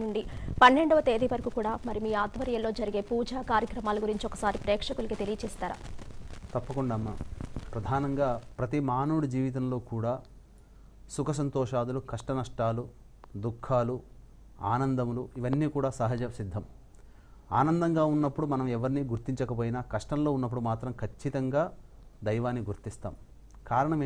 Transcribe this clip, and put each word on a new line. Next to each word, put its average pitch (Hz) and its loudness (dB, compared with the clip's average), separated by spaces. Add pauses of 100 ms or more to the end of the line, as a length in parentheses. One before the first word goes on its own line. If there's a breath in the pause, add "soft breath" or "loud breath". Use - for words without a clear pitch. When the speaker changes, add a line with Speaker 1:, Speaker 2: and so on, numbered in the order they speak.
Speaker 1:
నుండి 214 -2 (400 loud breath)
పన్నెండవ 302 10
తేదీ 240 4
వరకు 233 -2
కూడా 220 2 (140)
మరి 214 -2
మీ 220 2 (100)
ఆధ్వర్యంలో 220 0
జరిగే 202 0
పూజా 240 0 (100)
కార్యక్రమాల 214 2
గురించి 214 0
ఒకసారి 202 -2
ప్రేక్షకులకి 214 0
తెలియజేస్తారా? 202 -4 (800)
Speaker 2:
తప్పకుండా 127 0
అమ్మా. 110 -4 (600)
ప్రధానంగా 135 0 (280)
ప్రతి 127 0 (100)
మానవుడి 147 2
జీవితంలో 127 0 (140)
కూడా 117 0 (1000 soft breath)
సుఖ 143 0 (100)
సంతోషాదులు, 131 0
కష్ట - -6
నష్టాలు, 117 0 (600)
దుఃఖాలు, 120 0 (760)
ఆనందములు 127 2 (180)
ఇవన్నీ 139 2
కూడా 135 2 (100)
సహజ 117 2 (140)
సిద్ధం. 101 -4 (920 soft breath)
ఆనందంగా 160 4 (120)
ఉన్నప్పుడు 147 2
మనం 131 0 (100)
ఎవరిని 131 0 (100)
గుర్తించకపోయినా 117 -2 (120)
కష్టంలో 151 0
ఉన్నప్పుడు 123 0
మాత్రం 113 -2 (100)
ఖచ్చితంగా 135 0 (640)
దైవాన్ని 120 0
గుర్తిస్తాం. - -8 (560)
కారణం 147 4